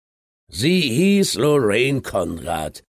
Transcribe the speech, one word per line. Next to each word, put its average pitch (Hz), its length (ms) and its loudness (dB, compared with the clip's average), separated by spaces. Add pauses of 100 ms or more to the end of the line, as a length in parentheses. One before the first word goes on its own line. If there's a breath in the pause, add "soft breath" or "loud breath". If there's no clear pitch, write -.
(520)
Sie 175 280 0
hieß 180 560 2
Lorraine 131 640 2
Conrad 82 880 -4